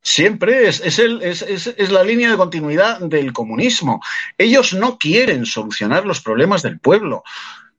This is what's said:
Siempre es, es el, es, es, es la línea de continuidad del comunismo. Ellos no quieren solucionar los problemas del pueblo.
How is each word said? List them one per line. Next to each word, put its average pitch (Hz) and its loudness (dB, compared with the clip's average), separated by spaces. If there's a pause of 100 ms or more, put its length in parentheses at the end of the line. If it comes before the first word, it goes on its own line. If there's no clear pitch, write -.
Siempre 208 2
es, 160 -2
es 175 -2
el, 233 2
es, 175 -4
es, 185 -6
es 208 -2
la 190 4
línea 233 2
de 220 2
continuidad 175 0
del 147 -2
comunismo. 117 -2 (380)
Ellos - 4
no 233 -2
quieren 165 0
solucionar 110 -4
los 185 -4
problemas 123 0
del 87 -6
pueblo. 170 2 (540)